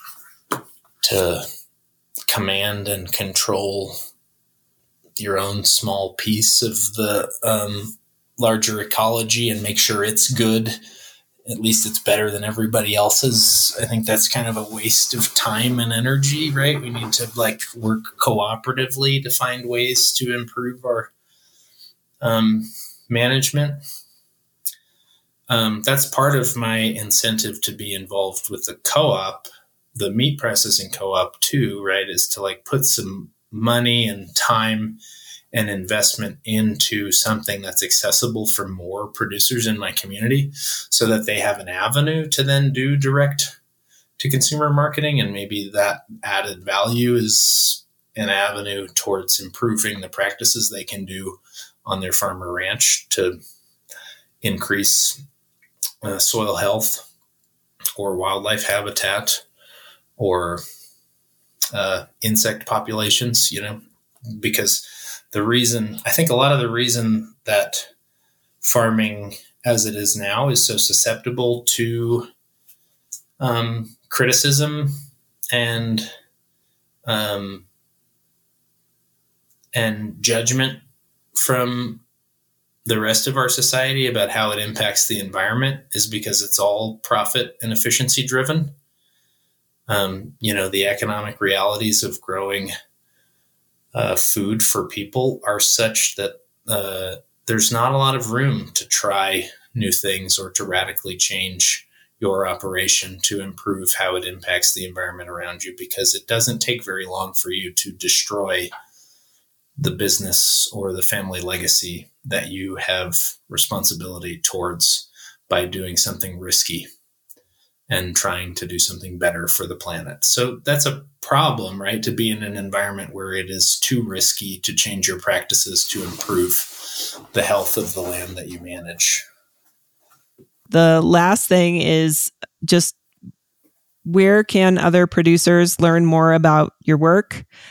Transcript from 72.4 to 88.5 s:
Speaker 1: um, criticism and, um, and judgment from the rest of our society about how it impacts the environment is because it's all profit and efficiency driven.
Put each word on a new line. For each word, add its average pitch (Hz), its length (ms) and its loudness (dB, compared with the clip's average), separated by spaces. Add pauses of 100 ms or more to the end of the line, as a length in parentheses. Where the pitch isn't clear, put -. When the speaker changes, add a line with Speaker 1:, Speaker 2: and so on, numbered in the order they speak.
Speaker 1:
um, 117 580 -2 (120)
criticism 143 800 0 (640)
and, 117 600 -2 (920)
um, 101 600 -4 (2000)
and 107 480 -4
judgment 123 580 0 (560)
from 123 640 0 (840)
the 110 140 2
rest 110 280 2
of 135 100 -2
our 127 120 4
society 131 560 2
about 113 240 2
how 110 220 0
it 104 80 -2
impacts 107 480 0
the 104 120 -2
environment 107 600 -2 (120)
is 120 120 0
because 104 380 -2
it's - 160 0
all 107 400 0
profit 120 640 -2
and 113 120 -2
efficiency 131 520 0
driven. 135 500 0 (1120)